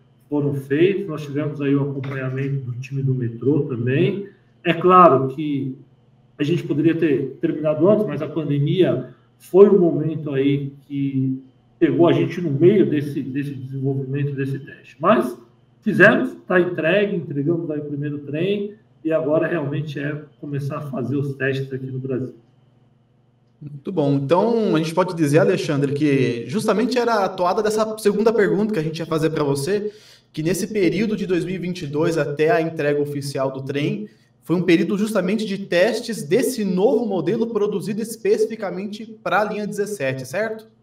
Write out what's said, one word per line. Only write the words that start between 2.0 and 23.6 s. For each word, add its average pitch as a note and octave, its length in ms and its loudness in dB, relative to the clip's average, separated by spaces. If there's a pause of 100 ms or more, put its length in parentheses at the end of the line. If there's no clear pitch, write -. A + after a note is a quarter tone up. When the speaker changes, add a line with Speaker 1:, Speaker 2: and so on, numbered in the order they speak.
Speaker 1:
do - 80 -
time C3+ 240 -6
do C3 100 2
metrô A#2+ 500 0
também. C#3+ 680 0 (340)
É E3+ 100 2
claro E3 540 8
que C3+ 500 -4 (600)
a D3 60 0
gente D#3+ 200 0
poderia D#3+ 320 2
ter C#3 440 0
terminado D#3 480 0
antes, G#3+ 200 4
mas C#3+ 140 -6
a D3 60 -6
pandemia D3 840 0 (240)
foi G3+ 320 8
um F#3+ 100 6
momento D3+ 540 0
aí C#3 400 0 (140)
que C3+ 540 -2 (360)
pegou D#3+ 300 4
a D3+ 40 6
gente C#3 300 0
no E3 80 -2
meio E3 400 6
desse, D3 320 -4
desse C#3 320 -6
desenvolvimento C3+ 800 -4
desse C3+ 260 -4
teste. - 400 -20
Mas G3 380 2 (440)
fizemos, G#3 520 4 (140)
tá F3+ 120 2
entregue, F3+ 560 0
entregamos D3 540 -4
aí D3+ 100 -4
o D3 60 -8
primeiro D3 340 -6
trem G3+ 540 -4 (300)
e D#3+ 100 -2
agora D#3 320 2
realmente D3 540 -4
é D3 240 -6 (180)
começar C#3+ 360 -6
a - 40 -10
fazer B2+ 340 -6
os C3+ 200 -4
testes C3+ 360 -4
aqui C3 140 -8
no B2+ 140 -8
Brasil. C3 340 -6 (1300)